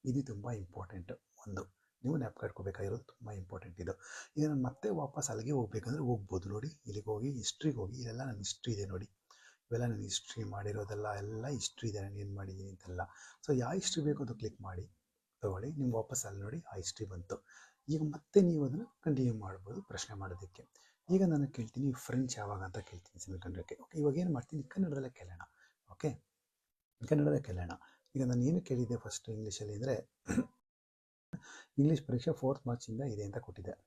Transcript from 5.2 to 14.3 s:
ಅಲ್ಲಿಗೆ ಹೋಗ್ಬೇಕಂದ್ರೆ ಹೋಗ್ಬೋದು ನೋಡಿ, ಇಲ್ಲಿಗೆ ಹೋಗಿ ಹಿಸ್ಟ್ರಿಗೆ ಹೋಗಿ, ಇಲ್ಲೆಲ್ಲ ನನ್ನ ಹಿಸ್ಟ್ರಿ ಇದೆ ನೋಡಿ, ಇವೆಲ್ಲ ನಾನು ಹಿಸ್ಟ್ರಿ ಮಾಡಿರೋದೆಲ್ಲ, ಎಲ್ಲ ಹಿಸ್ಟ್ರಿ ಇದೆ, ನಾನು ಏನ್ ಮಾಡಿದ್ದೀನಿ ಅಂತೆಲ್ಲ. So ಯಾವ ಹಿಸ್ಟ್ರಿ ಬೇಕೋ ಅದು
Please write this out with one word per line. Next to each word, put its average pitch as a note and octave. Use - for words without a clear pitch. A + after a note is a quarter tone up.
ಅಲ್ಲಿಗೆ A2+
ಹೋಗ್ಬೇಕಂದ್ರೆ A2+
ಹೋಗ್ಬೋದು G2+
ನೋಡಿ, G#2+
ಇಲ್ಲಿಗೆ G#2
ಹೋಗಿ A2
ಹಿಸ್ಟ್ರಿಗೆ B2+
ಹೋಗಿ, G#2
ಇಲ್ಲೆಲ್ಲ A#2
ನನ್ನ A#2
ಹಿಸ್ಟ್ರಿ -
ಇದೆ G2+
ನೋಡಿ, F#2+
ಇವೆಲ್ಲ A#2+
ನಾನು A2
ಹಿಸ್ಟ್ರಿ -
ಮಾಡಿರೋದೆಲ್ಲ, G#2
ಎಲ್ಲ A2
ಹಿಸ್ಟ್ರಿ -
ಇದೆ, G2+
ನಾನು G2+
ಏನ್ G2
ಮಾಡಿದ್ದೀನಿ F#2+
ಅಂತೆಲ್ಲ. F#2
So -
ಯಾವ B2
ಹಿಸ್ಟ್ರಿ F#3
ಬೇಕೋ D3
ಅದು A#2